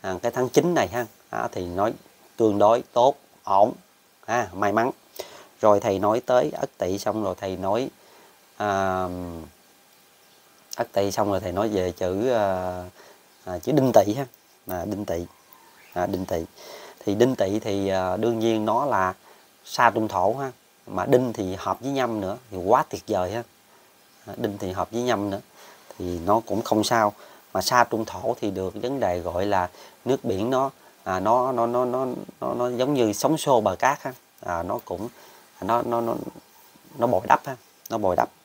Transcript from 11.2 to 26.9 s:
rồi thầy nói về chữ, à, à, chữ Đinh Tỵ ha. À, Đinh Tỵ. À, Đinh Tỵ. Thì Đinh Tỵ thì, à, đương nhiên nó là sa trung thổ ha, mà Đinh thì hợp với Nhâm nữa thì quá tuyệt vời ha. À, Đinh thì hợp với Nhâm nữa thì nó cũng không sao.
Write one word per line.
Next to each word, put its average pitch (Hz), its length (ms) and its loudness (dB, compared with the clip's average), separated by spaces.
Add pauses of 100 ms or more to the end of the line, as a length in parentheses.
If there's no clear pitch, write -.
rồi 95 100 0
thầy 92 120 -6
nói 101 160 0
về 92 240 0
chữ, 98 380 -2
à, 92 540 -2 (600)
à, 92 140 -8
chữ 123 140 -2
Đinh 131 200 4
Tỵ 104 220 6
ha. 135 120 -4 (400)
À, 90 180 -6
Đinh 104 200 -6
Tỵ. 87 220 -6 (680)
À, 90 140 -2
Đinh 95 180 -4
Tỵ. 82 200 -4 (600)
Thì 101 100 0
Đinh 127 220 4
Tỵ 101 220 0
thì, 98 300 -2
à, 92 280 0
đương 113 220 0
nhiên 110 260 2
nó 113 200 2
là 95 300 0 (500)
sa 120 260 2
trung 110 180 0
thổ 95 320 0
ha, 131 120 -6 (340)
mà 95 200 -4
Đinh 127 260 4
thì 95 260 -4
hợp 92 220 -4
với 127 100 -6
Nhâm 120 300 -2
nữa 98 160 -6 (140)
thì 98 60 -10
quá 107 320 4
tuyệt - 200 -10
vời 92 220 0
ha. 117 120 -6 (840)
À, 104 100 -12
Đinh 101 220 -4
thì 98 140 -6
hợp 92 180 -6
với 117 120 -4
Nhâm 104 280 -2
nữa 98 100 -6 (580)
thì 87 280 -4
nó 107 200 4
cũng 101 160 -2
không 107 220 2
sao. 107 280 2 (400)